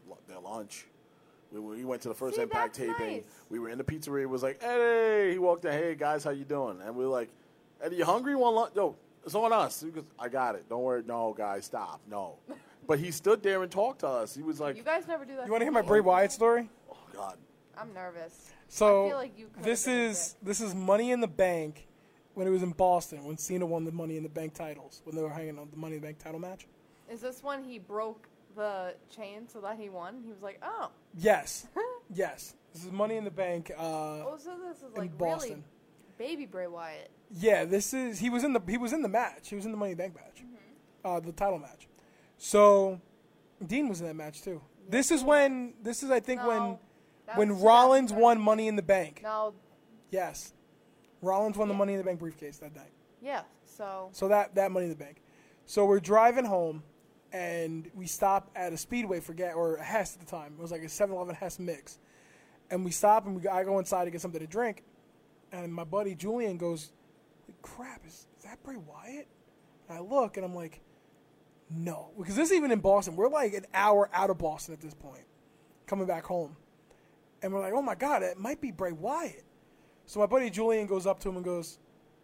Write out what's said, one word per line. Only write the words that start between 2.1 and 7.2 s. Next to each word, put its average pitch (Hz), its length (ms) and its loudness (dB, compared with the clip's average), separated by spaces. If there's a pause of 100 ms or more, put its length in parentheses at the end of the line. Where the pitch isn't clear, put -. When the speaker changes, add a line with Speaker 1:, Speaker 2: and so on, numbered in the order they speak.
Speaker 1:
first 131 220 -4
Speaker 2:
See, - 60 0
Speaker 1:
Impact - 340 -2
Speaker 2:
that's - 220 -4
Speaker 1:
taping. 466 200 -6
Speaker 2:
nice. - 60 -12 (240)
Speaker 1:
We 117 120 -6
were 113 100 -8
in 120 80 -8
the 135 60 -6
pizzeria. 143 380 -4
It 135 60 -2
was 127 140 -2
like, 135 200 -4
"Eddie." 226 680 4
He 185 60 0
walked 175 260 4
in. 156 80 0
"Hey, 165 220 0
guys, 147 300 -2
how 151 60 0
you 139 140 -6
doing?" 131 380 -4
And 113 140 -10
we 127 80 -2
were 131 60 0
like, 120 200 -2 (500)